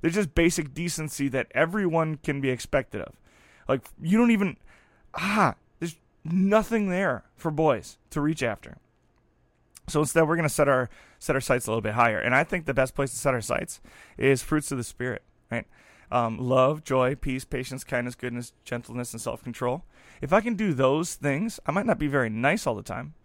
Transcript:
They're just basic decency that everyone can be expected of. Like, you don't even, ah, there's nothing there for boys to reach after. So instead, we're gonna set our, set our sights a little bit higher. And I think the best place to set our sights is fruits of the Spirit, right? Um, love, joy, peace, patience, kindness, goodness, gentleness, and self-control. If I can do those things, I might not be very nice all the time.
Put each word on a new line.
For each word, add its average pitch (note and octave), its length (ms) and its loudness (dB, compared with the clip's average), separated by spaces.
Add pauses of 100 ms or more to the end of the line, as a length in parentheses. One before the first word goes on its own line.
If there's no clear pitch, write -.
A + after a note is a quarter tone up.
They're E3 120 2
just F#3+ 200 0
basic E3 420 2
decency D#3 560 -4
that B2+ 260 -2
everyone E3 640 0
can C#3 180 -2
be C3+ 100 0
expected B2+ 500 -2
of. - 140 -10 (520)
Like, C3+ 160 0 (180)
you E3+ 160 2
don't A#3+ 140 6
even, G3+ 260 2 (560)
ah, G3 440 0 (240)
there's E3+ 160 -6 (280)
nothing G3+ 640 2
there F3+ 360 -2 (100)
for - 160 -4
boys D3 480 0 (120)
to D3+ 100 -4
reach D3 240 0
after. - 340 -6 (1080)
So D3+ 100 0
instead, D#3 300 4
we're E3 80 2
gonna D#3+ 120 0
set C#3+ 200 2
our, B2+ 200 2 (300)
set - 160 -2
our C3+ 60 2
sights B2+ 260 0
a A2 40 -4
little A2 120 0
bit G#2+ 120 -4
higher. A#2 260 4
And B2 120 0
I C#3 120 4
think E3+ 220 -6
the C#3 80 -2
best C3 200 0
place C#3 160 -2
to - 60 -10
set C#3 180 0
our A#2 60 0
sights - 400 -4 (360)
is C3 240 4
fruits D3+ 300 -2
of C#3 80 -4
the A#2+ 60 -6
Spirit, - 380 -8 (280)
right? A#2 160 -6 (460)
Um, A#2 260 0
love, C3 460 2
joy, C3 320 2
peace, C3 280 -6
patience, C3 380 -8
kindness, B2 320 -4
goodness, A#2+ 380 -8 (120)
gentleness, A#2+ 480 -8
and A2+ 80 -12
self-control. A#2+ 640 -6 (380)
If C#3+ 100 -2
I G#3 80 6
can A3+ 140 -2
do F#3+ 200 0
those C3+ 420 2
things, C3+ 500 -4
I C#3+ 60 -2
might F#3+ 140 0
not A3+ 120 0
be D3+ 80 -2
very C3+ 240 2
nice C3+ 380 0
all A2 80 -2
the G#2 80 -10
time. C3 300 -8 (100)